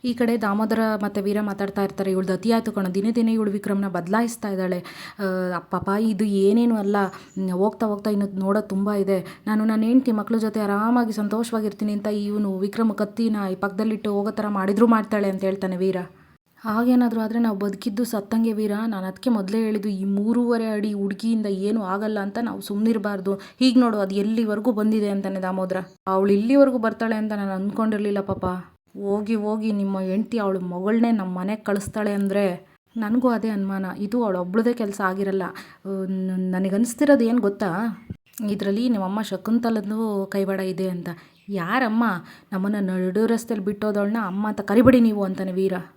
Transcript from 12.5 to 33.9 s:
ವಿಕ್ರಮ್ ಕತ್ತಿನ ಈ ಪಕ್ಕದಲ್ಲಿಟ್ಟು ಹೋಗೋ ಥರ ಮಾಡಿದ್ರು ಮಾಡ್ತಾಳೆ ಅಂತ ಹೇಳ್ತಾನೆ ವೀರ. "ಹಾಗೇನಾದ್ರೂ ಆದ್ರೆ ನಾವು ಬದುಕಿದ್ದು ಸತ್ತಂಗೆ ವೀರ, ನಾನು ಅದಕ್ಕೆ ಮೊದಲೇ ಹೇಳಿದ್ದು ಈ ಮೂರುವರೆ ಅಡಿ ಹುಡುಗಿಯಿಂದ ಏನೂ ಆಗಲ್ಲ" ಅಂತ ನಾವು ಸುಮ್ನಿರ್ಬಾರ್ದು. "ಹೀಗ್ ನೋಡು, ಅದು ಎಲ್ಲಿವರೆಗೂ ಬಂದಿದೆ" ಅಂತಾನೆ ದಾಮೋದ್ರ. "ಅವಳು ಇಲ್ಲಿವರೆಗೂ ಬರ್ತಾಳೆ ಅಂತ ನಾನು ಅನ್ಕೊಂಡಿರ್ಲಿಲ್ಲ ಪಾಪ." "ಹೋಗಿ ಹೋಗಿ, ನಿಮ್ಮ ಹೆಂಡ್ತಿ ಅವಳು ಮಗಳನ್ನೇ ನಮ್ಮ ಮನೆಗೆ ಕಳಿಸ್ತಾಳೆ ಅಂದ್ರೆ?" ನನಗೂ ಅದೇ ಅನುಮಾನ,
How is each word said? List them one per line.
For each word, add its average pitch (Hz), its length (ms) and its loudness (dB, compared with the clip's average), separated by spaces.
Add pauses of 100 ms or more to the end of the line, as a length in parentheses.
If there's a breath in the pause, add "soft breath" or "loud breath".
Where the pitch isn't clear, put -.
ವಿಕ್ರಮ್ 208 360 0
ಕತ್ತಿನ 214 420 -2 (140)
ಈ 185 60 -2
ಪಕ್ಕದಲ್ಲಿಟ್ಟು 208 560 -2
ಹೋಗೋ 202 180 0
ಥರ 214 180 -4
ಮಾಡಿದ್ರು 202 400 2
ಮಾಡ್ತಾಳೆ 214 420 2
ಅಂತ 190 140 -4
ಹೇಳ್ತಾನೆ 190 320 -2
ವೀರ. 185 220 0 (640 soft breath)
"ಹಾಗೇನಾದ್ರೂ 233 580 2
ಆದ್ರೆ 220 200 -2
ನಾವು 226 160 2
ಬದುಕಿದ್ದು 202 480 -4
ಸತ್ತಂಗೆ 226 480 0
ವೀರ, 208 220 0 (120)
ನಾನು 196 200 -4
ಅದಕ್ಕೆ 190 240 -4
ಮೊದಲೇ 208 280 0
ಹೇಳಿದ್ದು 214 320 0
ಈ 190 200 -4
ಮೂರುವರೆ 226 600 2
ಅಡಿ 214 220 -2
ಹುಡುಗಿಯಿಂದ 202 560 -2 (120)
ಏನೂ 214 240 0
ಆಗಲ್ಲ" 208 340 -2
ಅಂತ 196 240 -6
ನಾವು 196 180 -6
ಸುಮ್ನಿರ್ಬಾರ್ದು. 202 720 -2 (220 loud breath)
"ಹೀಗ್ 254 220 4
ನೋಡು, 233 200 4
ಅದು 190 160 -2
ಎಲ್ಲಿವರೆಗೂ 214 580 0
ಬಂದಿದೆ" 214 380 2
ಅಂತಾನೆ 196 320 -4
ದಾಮೋದ್ರ. 185 360 -2 (280)
"ಅವಳು 190 260 4
ಇಲ್ಲಿವರೆಗೂ 254 460 6
ಬರ್ತಾಳೆ 226 380 -2
ಅಂತ 214 160 -4
ನಾನು 196 220 -4
ಅನ್ಕೊಂಡಿರ್ಲಿಲ್ಲ 202 680 0
ಪಾಪ." 190 220 -4 (500)
"ಹೋಗಿ 202 400 -2
ಹೋಗಿ, 214 380 -2
ನಿಮ್ಮ 196 280 0
ಹೆಂಡ್ತಿ 190 380 -2
ಅವಳು 190 280 0
ಮಗಳನ್ನೇ 208 460 0
ನಮ್ಮ 185 220 -2
ಮನೆಗೆ 202 300 -4
ಕಳಿಸ್ತಾಳೆ 208 480 -2
ಅಂದ್ರೆ?" 202 320 0 (520 soft breath)
ನನಗೂ 233 320 2
ಅದೇ 226 200 0
ಅನುಮಾನ, 196 380 -2 (120)